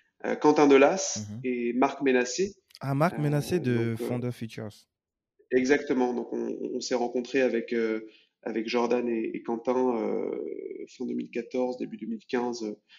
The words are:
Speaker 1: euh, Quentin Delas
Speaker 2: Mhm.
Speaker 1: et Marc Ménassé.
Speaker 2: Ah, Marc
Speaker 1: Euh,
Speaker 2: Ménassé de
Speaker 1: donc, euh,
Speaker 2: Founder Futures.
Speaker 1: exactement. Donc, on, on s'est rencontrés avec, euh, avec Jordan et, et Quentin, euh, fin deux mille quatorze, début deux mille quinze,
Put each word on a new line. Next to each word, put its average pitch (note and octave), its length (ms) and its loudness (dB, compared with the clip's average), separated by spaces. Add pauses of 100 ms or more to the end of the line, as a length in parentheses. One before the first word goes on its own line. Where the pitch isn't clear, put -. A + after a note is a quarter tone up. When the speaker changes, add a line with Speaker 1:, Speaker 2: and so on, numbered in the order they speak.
(260)
Speaker 1:
euh, A2+ 100 -2
Quentin D3+ 320 6
Delas C#3 640 6
Speaker 2:
Mhm. G#2+ 140 -10
Speaker 1:
et A#2+ 300 -2
Marc C3+ 280 2
Ménassé. C3 540 2 (260)
Speaker 2:
Ah, C3+ 120 -2
Marc C#3 240 2
Speaker 1:
Euh, C#3 40 -4
Speaker 2:
Ménassé D3 380 0
de B2+ 140 0
Speaker 1:
donc, A#2 280 0
euh, A#2+ 60 -4
Speaker 2:
Founder B2 240 -4
Futures. A2+ 420 -10 (800)
Speaker 1:
exactement. B2+ 640 2
Donc, A#2 200 -6
on, A#2 240 -4 (160)
on B2+ 80 -4
s'est B2+ 140 -2
rencontrés A#2+ 460 0
avec, A#2 320 0
euh, A2+ 280 0 (420)
avec A2+ 240 -4
Jordan A#2+ 420 2
et, A2+ 240 -2
et A2 80 -6
Quentin, B2 560 0
euh, G2+ 880 -6 (120)
fin B2+ 80 -6
deux A#2+ 80 -4
mille A#2+ 180 -6
quatorze, B2 460 -4
début - 200 -8
deux G#2+ 100 -12
mille A2+ 200 -8
quinze, A#2 480 -4 (240)